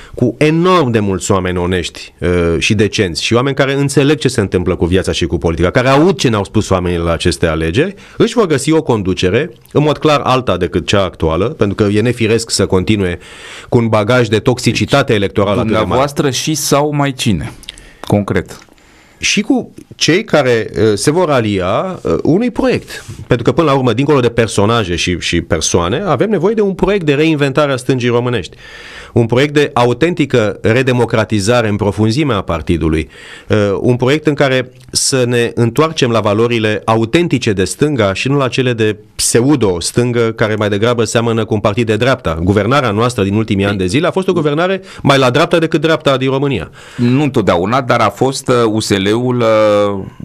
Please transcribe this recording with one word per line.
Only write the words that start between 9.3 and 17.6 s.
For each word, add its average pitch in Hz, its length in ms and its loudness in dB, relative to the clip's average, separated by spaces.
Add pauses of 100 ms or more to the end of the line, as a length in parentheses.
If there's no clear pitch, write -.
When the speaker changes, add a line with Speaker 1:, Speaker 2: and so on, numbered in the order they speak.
Speaker 1:
în 143 100 2
mod 147 160 0
clar 147 260 2
alta 120 320 0
decât 87 300 -2
cea 101 160 2
actuală, 82 460 -2
pentru 107 360 -2
că 101 80 2
e 107 80 2
nefiresc 113 500 0
să 98 160 0
continue 92 520 0 (500)
cu 127 100 2
un 117 100 2
bagaj 110 400 2
de 107 100 2
toxicitate 123 760 0
Speaker 2:
Deci, 110 40 2
Speaker 1:
electorală 98 440 0
atât 95 60 -2
de 107 60 -2
mare. 110 120 0
Speaker 2:
dumneavoastră 143 460 0
și 151 240 -4
sau 147 380 0
mai 143 200 -2
cine, 95 400 -4 (480)